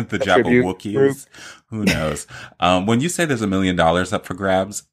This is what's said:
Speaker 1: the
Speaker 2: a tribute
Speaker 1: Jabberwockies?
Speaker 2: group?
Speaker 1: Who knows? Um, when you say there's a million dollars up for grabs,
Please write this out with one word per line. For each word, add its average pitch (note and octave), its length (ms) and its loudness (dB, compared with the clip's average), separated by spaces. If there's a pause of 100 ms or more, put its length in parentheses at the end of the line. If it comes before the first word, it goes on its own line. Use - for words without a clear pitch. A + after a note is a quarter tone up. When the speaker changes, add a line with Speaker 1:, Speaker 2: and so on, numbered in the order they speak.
Speaker 1:
the G#2+ 140 -6
Speaker 2:
a F#2 100 -4
tribute A#2+ 400 4
Speaker 1:
Jabberwockies? G#2+ 300 -6
Speaker 2:
group? C3+ 220 2 (500)
Speaker 1:
Who G#2+ 180 -6
knows? D#2 400 -2 (340)
Um, F2+ 280 2
when A#2 120 2
you D#3+ 100 -2
say F3 160 -2
there's B2+ 180 -2
a G#2 40 0
million F#2+ 280 0
dollars E2+ 360 2
up F#2 140 -4
for - 80 -10
grabs, F#2+ 480 -2 (120)